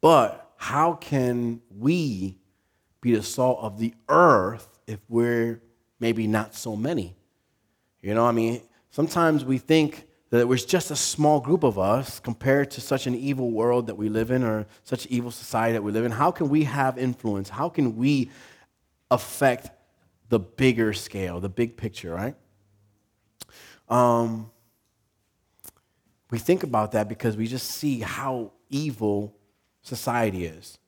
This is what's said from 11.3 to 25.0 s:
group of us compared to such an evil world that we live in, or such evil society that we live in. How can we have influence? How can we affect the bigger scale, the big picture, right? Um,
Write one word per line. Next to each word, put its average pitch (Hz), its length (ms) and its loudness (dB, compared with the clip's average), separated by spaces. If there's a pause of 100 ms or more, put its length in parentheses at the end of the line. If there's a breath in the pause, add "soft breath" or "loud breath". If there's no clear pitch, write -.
group 143 220 0
of 113 160 2
us 110 420 0
compared 135 520 0
to - 80 -12
such 135 260 -4
an 123 80 -2
evil 131 360 -2
world 120 360 2
that 104 100 -8
we 107 120 -2
live 110 220 0
in, 127 120 2
or 107 240 -2 (160 soft breath)
such - 240 -8
evil 120 240 -4
society 113 440 -2
that 107 80 -2
we 104 100 -4
live 110 120 0
in. 120 60 -2
How 139 200 2
can 165 180 -4
we 151 160 2
have 131 340 -2
influence? 117 500 -4
How 151 200 -6
can 131 280 -2
we 135 340 0 (800 loud breath)
affect - 600 0 (600)
the 117 80 4
bigger 113 540 2
scale, 90 480 -6
the 95 80 -6
big 117 280 -4
picture, 92 380 -10
right? 123 220 -6 (1500 loud breath)
Um, 117 600 2 (1800)